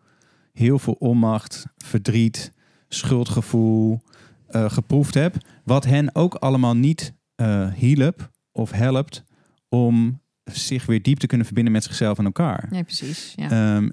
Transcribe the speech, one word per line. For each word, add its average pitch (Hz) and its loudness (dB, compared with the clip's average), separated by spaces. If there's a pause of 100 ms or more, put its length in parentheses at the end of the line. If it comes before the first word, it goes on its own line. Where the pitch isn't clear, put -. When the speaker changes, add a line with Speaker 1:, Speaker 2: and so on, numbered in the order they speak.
(540)
Speaker 1:
heel 131 2
veel - -2
onmacht, 113 0 (120)
verdriet, 113 -2 (360)
schuldgevoel, 113 0 (460)
eh, 110 -2
geproefd 139 0
heb. 160 0 (280)
Wat 135 0
hen 139 2
ook 175 2
allemaal 127 2
niet, 147 0 (220)
eh, 101 0
hielp 135 2 (200)
of 110 -6
helpt 131 -2 (460)
om 120 2 (220)
zich - -6
weer 110 0
diep 139 2
te - -2
kunnen 117 0
verbinden 113 0
met 110 2
zichzelf 107 -2
en 104 0
elkaar. 107 -2
Speaker 2:
Ja, 180 -4
precies, - -10
ja. - -8
Speaker 1:
Ehm, 107 2